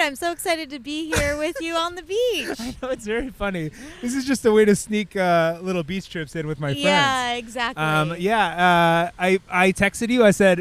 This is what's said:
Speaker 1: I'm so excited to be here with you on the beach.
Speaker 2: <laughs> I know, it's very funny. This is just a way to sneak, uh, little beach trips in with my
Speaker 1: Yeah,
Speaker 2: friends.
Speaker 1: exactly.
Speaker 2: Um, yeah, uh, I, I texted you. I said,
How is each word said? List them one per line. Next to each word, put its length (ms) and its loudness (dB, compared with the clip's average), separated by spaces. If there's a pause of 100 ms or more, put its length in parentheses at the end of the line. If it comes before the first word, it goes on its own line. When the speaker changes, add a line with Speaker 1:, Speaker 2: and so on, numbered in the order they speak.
Speaker 1:
I'm 140 -2
so 160 -4
excited 400 -4
to 80 -10
be 340 -10
here 260 0
with 240 -4
you 120 -6
on 200 -4
the 80 -12
beach. 480 -2
Speaker 2:
<laughs> 100 -8
I 220 -10
know, 80 -6
it's 160 -8
very 240 -4
funny. 400 -6 (320)
This 120 -4
is 120 -4
just 180 0
a 80 6
way 140 6
to 100 6
sneak, 400 -4
uh, 460 2
little 200 -2
beach 280 -8
trips 260 -8
in 100 -4
with 140 -6
my 100 -2
Speaker 1:
Yeah, 600 0
Speaker 2:
friends. 160 -4
Speaker 1:
exactly. 360 -6
Speaker 2:
Um, 360 0
yeah, 920 2
uh, 100 -12
I, 220 2 (100)
I 220 4
texted 380 -2
you. 140 6
I 80 8
said, 280 4